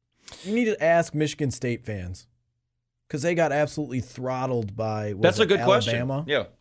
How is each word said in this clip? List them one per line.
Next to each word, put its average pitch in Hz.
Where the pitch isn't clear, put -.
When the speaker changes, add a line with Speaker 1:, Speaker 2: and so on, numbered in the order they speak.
Speaker 1:
You 196
need 240
to 214
ask 165
Michigan 151
State 120
fans 92
'cause 151
they 170
got 160
absolutely 143
throttled 127
by, 107
was 98
Speaker 2:
That's 180
a 226
Speaker 1:
it 214
Speaker 2:
good 190
question. 196
Speaker 1:
Alabama? 135
Speaker 2:
Yeah, 139